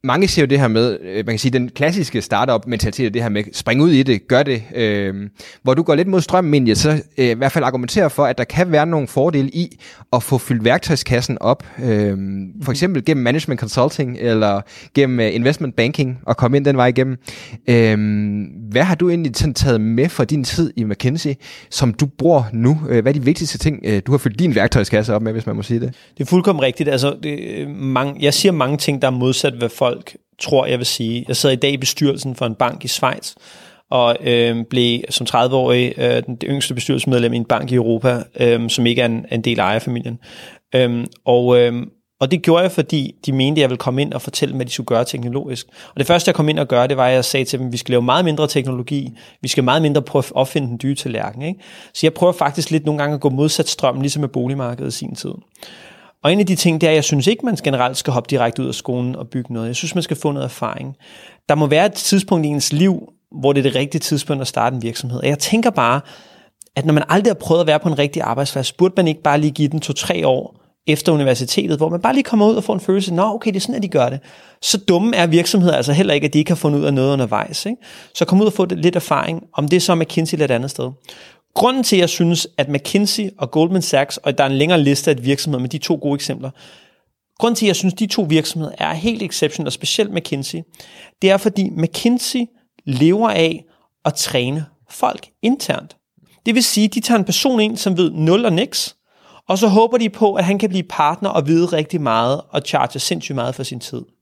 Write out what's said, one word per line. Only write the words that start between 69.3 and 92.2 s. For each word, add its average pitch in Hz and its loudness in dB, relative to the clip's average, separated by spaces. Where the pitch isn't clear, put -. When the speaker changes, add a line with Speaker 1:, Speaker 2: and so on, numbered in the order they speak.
Speaker 2:
lige 151 2
give 147 0
den 151 -2
to-tre 90 -2
år - -2
efter 151 2
universitetet, 143 0
hvor 156 0
man 170 -4
bare 247 2
lige 269 2
kommer 208 2
ud 220 4
og 214 -2
får - -2
en 190 -2
følelse, 190 0
"Nå, 175 2
okay, 220 -2
det 185 -4
er 196 -2
sådan, 240 -6
at 226 -4
de 202 -4
gør 131 2
det." 135 -6
Så - 0
dumme 196 2
er 175 2
virksomheder 170 4
altså 131 0
heller 185 2
ikke, 147 0
at 143 -4
de 147 4
ikke 151 0
har 170 4
fundet 147 0
ud 147 -2
af 143 2
noget 135 2
undervejs, 113 -4
ikke? 226 -6
Så 170 0
kom 190 4
ud 214 4
og 214 2
få 190 0
det, 175 -6
lidt 175 0
erfaring, 165 -2
om 147 -2
det 165 4
er 175 4
så 180 2
McKinsey 165 -2
eller 151 2
et 131 0
andet 127 -2
sted. 127 -8
Grunden 254 2
til, 208 2
at 185 6
jeg 170 4
synes, 170 0
at 139 -2
McKinsey 190 -2
og 127 -6
Goldman 170 2
Sachs, 139 0
og 139 -2
der 143 2
er 135 2
en 135 0
længere 160 4
liste 139 2
af 123 0
virksomheder 135 -2
med 127 -4
de 156 -8
to 165 -2
gode 143 -2
eksempler, 139 -8
grunden 233 2
til, 220 0
at - 4
jeg 180 2
synes, 185 0
de 214 -2
to 208 -2
virksomheder 156 0
er 156 -2
helt 202 -4
exceptionelle, 151 -4
og - -6
specielt - -4
McKinsey, 165 -8
det 185 4
er, 196 4
fordi 196 0
McKinsey 233 -2